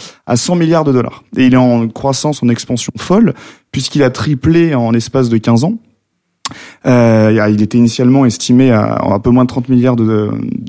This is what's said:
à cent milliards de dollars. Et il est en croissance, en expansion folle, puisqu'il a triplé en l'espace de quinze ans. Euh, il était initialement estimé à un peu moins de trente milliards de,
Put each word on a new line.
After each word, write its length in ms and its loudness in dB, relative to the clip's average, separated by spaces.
à 80 -2
cent 200 -2
milliards 280 0
de 80 0
dollars. 320 -2
Et 120 2
il 60 4
est 40 4
en 300 2
croissance, 560 -4
en 60 2
expansion 480 -4
folle, 360 0
puisqu'il 320 -2
a 80 2
triplé 640 0
en 160 0
l'espace 380 -2
de 80 0
quinze 260 0
ans. 160 -4
Euh, 640 4
il 120 0
était 160 -2
initialement 480 2
estimé 460 2
à 320 0
un 160 -2
peu 100 -2
moins 160 4
de 40 -6
trente 200 -6
milliards 260 2
de, 340 0